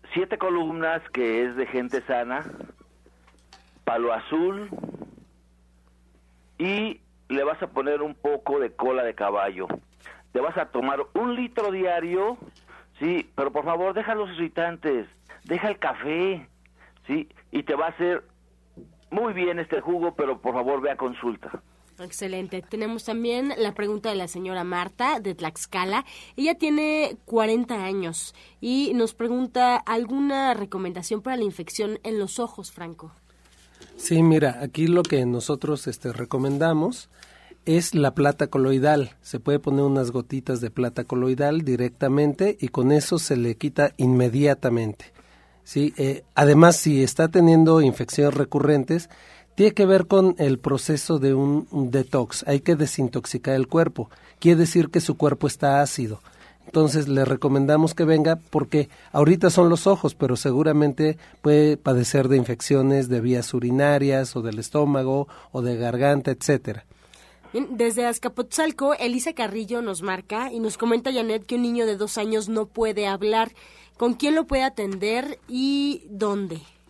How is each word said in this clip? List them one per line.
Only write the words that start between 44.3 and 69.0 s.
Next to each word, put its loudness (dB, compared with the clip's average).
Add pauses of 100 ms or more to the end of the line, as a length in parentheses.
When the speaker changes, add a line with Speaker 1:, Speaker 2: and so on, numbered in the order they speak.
Speaker 3:
Sí, -2
eh, -2 (100)
además, 8
si 2
está 0
teniendo 8
infecciones 2
recurrentes, 0 (440)
tiene 4
que 2
ver 4
con 4
el 2
proceso -2
de 2
un, 0
un -2
detox. -2
Hay 2
que 2
desintoxicar -2
el 0
cuerpo. 0 (280)
Quiere 6
decir 2
que 2
su -4
cuerpo 2
está 2
ácido. -4 (440)
Entonces, 2
le 2
recomendamos 2
que 0
venga 4 (120)
porque 0 (240)
ahorita 6
son 6
los 2
ojos, 2
pero 0
seguramente 2 (240)
puede 6
padecer 2
de 6
infecciones 2
de 0
vías 0
urinarias 2
o -4
del -6
estómago 0 (260)
o -4
de -2
garganta, 0
etcétera. -2 (680)
Speaker 2:
Bien, -6
desde 0
Azcapotzalco, -2
Elisa -4